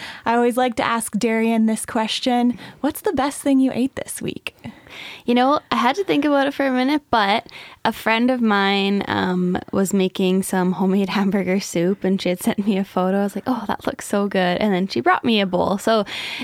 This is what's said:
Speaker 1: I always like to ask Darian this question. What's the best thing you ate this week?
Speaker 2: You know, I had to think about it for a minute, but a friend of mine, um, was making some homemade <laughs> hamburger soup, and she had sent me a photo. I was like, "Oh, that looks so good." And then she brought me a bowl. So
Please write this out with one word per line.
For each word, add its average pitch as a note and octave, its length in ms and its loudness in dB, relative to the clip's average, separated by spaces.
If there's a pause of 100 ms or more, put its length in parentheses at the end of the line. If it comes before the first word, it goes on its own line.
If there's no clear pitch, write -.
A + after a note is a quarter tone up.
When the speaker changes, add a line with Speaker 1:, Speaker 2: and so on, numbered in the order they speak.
(240)
Speaker 1:
I A#3 120 0
always A#3+ 220 2
like B3+ 180 0
to - 100 -2
ask - 320 -2
Darian A3+ 480 2
this A3 220 0
question. A#3+ 720 0 (220)
What's D4+ 200 -2
the G#4 120 -2
best C#4 280 -2
thing C#4 180 4
you C4 140 4
ate B3+ 220 -2
this - 260 -10
week? - 340 -8 (720)
Speaker 2:
You A#3+ 80 2
know, C4 260 4 (120)
I - 40 -2
had A#3+ 200 2
to G4+ 80 -2
think D4 200 0
about C#4+ 220 2
it C#4+ 80 -2
for C#4 140 -2
a C4 40 0
minute, C4 380 0
but G#3+ 380 2 (380)
a A3+ 60 2
friend A3+ 380 0
of B3+ 140 0
mine, G3 640 2
um, F#3 500 0 (140)
was F#3+ 200 0
making F#3+ 520 2
some F#3 300 0
homemade F#3+ 360 0
<laughs> F#3+ 80 -2
hamburger F#3+ 420 0
soup, F3+ 440 -2
and F#3+ 180 0
she F3+ 80 -2
had F3+ 140 -2
sent G#3 200 0
me G3+ 140 0
a G3 60 0
photo. F#3+ 380 0
I - 20 2
was G3 100 -4
like, G3+ 140 -8
"Oh, B3 200 -2
that - 200 -4
looks - 180 -8
so G3+ 220 0
good." F#3 320 0
And G#3+ 120 2
then F#3 160 0
she - 140 -4
brought F4 240 2
me A3 160 2
a G3 60 0
bowl. F3+ 320 0
So A3 260 2 (380)